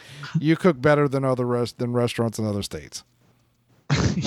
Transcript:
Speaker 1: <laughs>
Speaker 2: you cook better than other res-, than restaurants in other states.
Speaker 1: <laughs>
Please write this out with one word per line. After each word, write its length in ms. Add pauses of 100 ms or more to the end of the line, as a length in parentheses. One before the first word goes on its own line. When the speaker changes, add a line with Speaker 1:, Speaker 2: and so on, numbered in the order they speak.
(200)
Speaker 1:
<laughs> 200
Speaker 2:
you 180
cook 240
better 260
than 160
other 220
res-, 280
than 200
restaurants 440
in 80
other 180
states. 400 (840)
Speaker 1:
<laughs> 260 (120)